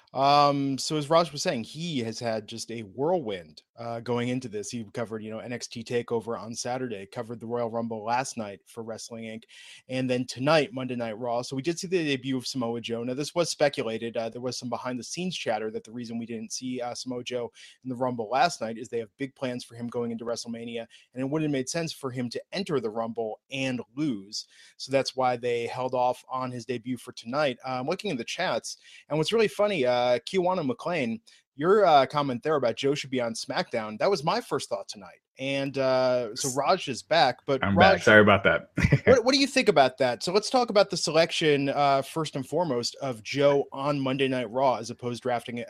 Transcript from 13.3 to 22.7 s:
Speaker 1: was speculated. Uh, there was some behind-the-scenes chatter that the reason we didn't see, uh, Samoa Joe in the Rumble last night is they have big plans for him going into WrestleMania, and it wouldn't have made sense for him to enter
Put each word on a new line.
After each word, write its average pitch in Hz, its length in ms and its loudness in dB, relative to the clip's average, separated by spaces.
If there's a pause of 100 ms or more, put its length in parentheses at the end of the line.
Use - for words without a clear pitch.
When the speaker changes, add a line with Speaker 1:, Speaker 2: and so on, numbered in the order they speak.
Speaker 1:
was 170 160 0
speculated. 117 640 -2
Uh, 113 120 -4
there 123 120 -12
was 123 160 -6
some 127 120 -10
behind-the-scenes 127 680 -6
chatter 110 360 -2
that 110 100 -8
the 110 80 -20
reason 117 260 -8
we 113 100 -6
didn't 113 260 -10
see, 127 280 -6
uh, 120 140 -6
Samoa 123 300 -8
Joe 120 260 -6 (320)
in 127 80 -8
the 123 60 -6
Rumble 123 340 -2
last 147 300 2
night 113 180 -6
is 117 100 -12
they 117 120 -4
have 113 80 -8 (100)
big 135 160 -6
plans 123 300 -6
for 117 100 -20
him 120 140 -8
going 117 240 -4
into 113 120 -8
WrestleMania, 117 600 -8 (280)
and 127 100 -6
it 135 40 -4
wouldn't 151 220 0
have 139 80 0
made 127 100 -4
sense 165 240 -6
for 127 200 -10
him 123 180 -6
to 123 100 -8 (120)
enter 175 260 -2